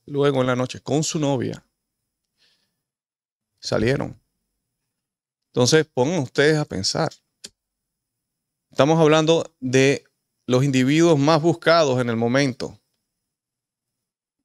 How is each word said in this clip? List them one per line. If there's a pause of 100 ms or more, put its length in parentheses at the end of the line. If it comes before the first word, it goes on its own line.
luego
en
la
noche
con
su
novia. (2000)
Salieron." (1300)
Entonces,
pongan
ustedes
a
pensar. (1600)
Estamos
hablando
de (420)
los
individuos
más
buscados
en
el
momento. (1600)